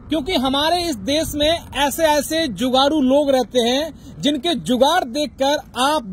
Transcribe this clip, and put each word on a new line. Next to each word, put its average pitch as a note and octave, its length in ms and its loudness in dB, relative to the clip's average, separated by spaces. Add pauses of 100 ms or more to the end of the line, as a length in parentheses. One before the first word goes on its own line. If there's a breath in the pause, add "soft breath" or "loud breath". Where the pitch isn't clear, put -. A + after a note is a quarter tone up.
क्योंकि D#4+ 260 -2
हमारे C#4+ 480 0
इस E4 120 -4
देश C#4 400 -2
में D4+ 240 0 (180)
ऐसे C#4+ 260 0
ऐसे D#4 500 0
जुगाड़ू C4 480 2
लोग C#4 280 4
रहते B3+ 300 0
हैं C4 320 0 (280 loud breath)
जिनके D4 420 0
जुगाड़ C4 420 2
देखकर C#4 540 -2 (240)
आप C#4+ 300 0